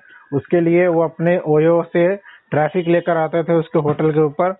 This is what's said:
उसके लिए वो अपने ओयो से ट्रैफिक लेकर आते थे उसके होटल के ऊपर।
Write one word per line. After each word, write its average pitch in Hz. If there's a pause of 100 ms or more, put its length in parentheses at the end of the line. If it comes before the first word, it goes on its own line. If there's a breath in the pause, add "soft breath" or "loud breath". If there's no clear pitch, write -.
(340 loud breath)
उसके 170
लिए 170
वो 165
अपने 165
ओयो 160
से 175 (360 loud breath)
ट्रैफिक 156
लेकर 170
आते 160
थे 170
उसके 165
होटल 151
के 151
ऊपर। 165